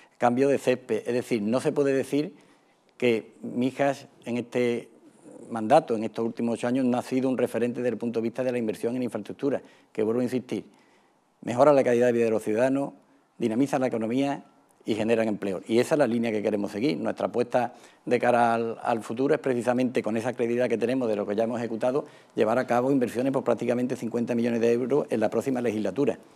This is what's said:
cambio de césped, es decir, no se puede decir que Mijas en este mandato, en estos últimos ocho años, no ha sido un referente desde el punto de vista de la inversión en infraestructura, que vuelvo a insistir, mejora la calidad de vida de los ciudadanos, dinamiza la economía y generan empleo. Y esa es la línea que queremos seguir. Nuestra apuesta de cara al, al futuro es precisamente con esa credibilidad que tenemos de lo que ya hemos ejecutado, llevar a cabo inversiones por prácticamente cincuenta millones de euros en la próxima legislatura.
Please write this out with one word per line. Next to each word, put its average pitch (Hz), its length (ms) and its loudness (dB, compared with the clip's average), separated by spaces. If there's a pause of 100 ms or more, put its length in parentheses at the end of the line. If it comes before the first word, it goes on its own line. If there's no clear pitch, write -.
(180)
cambio 123 320 4
de 131 80 4
césped, 120 480 0
es 117 80 -2
decir, 120 280 0
no 117 200 0
se 151 100 0
puede 139 220 2
decir 147 420 -2 (640)
que 117 440 0
Mijas 131 640 -2 (180)
en 120 120 -4
este 120 520 -2 (600)
mandato, 117 460 2
en 107 80 -2
estos 113 220 -4
últimos 117 300 -4
ocho 120 120 -4
años, 127 160 0
no 123 140 0
ha 117 40 -2
sido 131 280 -2
un 123 80 -4
referente 120 420 -2
desde 123 100 -2
el 110 80 -2
punto 117 220 -4
de 110 40 -2
vista 113 200 -4
de 127 80 -2
la 123 60 -2
inversión 117 380 -2
en 127 80 -4
infraestructura, 110 580 -4 (320)
que 113 100 -2
vuelvo 113 160 0
a 123 40 0
insistir, 113 420 -4 (760)
mejora 127 300 4
la 135 120 6
calidad 120 240 4
de 120 60 4
vida 117 120 4
de 110 60 2
los 107 120 0
ciudadanos, 131 500 0 (440)
dinamiza 131 420 0
la 127 80 2
economía 120 560 -2 (420)
y - 100 0
generan 113 320 2
empleo. 98 400 -4
Y 117 120 4
esa 123 160 2
es 156 40 4
la 135 80 4
línea 117 240 0
que 107 100 -2
queremos 104 300 -2
seguir. 139 260 -2
Nuestra 104 300 -4
apuesta 120 460 -2 (320)
de 120 140 0
cara 120 340 4
al, 113 280 -2
al 117 200 -2
futuro 135 340 0
es 147 40 0
precisamente 123 600 0
con 110 160 -2
esa 117 160 -4
credibilidad 120 360 0
que 113 80 0
tenemos 120 300 0
de 107 80 0
lo 101 120 -2
que 101 80 -2
ya 113 80 2
hemos 117 160 -2
ejecutado, 120 460 -2 (300)
llevar 113 240 2
a 127 60 0
cabo 123 260 2
inversiones 127 400 0
por 135 120 -2
prácticamente 120 520 0
cincuenta 117 400 -4
millones 117 260 0
de 117 100 4
euros 127 380 0
en 113 100 0
la 107 100 2
próxima 123 320 -2
legislatura. 107 560 0 (180)